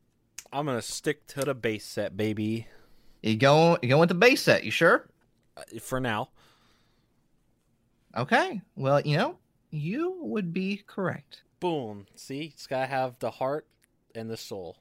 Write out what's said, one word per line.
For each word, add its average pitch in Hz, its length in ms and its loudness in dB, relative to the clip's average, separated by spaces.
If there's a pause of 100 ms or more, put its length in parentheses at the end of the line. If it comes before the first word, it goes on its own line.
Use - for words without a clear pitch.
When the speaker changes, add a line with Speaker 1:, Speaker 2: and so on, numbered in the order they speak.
(540)
Speaker 1:
I'm 143 120 -4
gonna 123 160 -4
stick - 460 -6
to 139 140 -8
the 139 120 -2
base 110 320 -4
set, 98 320 -6
baby. 107 500 -2 (540)
Speaker 2:
You 110 160 0
going, 156 440 6
you 120 80 0
going 139 100 6
with 170 100 6
the 180 60 -2
base 233 260 6
set? 120 220 4
You 107 80 -6
sure? 196 380 4 (480)
Speaker 1:
Uh, - 40 -16 (180)
for 127 200 -6
now. 120 300 -2 (1900)
Speaker 2:
Okay. 247 440 0 (140)
Well, 139 260 2
you 147 160 0
know, 294 200 -2 (320)
you 247 520 -6
would 214 320 -6
be 190 340 -4
correct. - 560 -8 (160)
Speaker 1:
Boom. 117 560 -4
See, 143 380 -12
it's - 140 -20
gotta 131 200 -2
have 131 320 -4
the 117 120 -4
heart - 360 -4 (480)
and 113 140 -10
the 113 80 -8
soul, 92 440 -12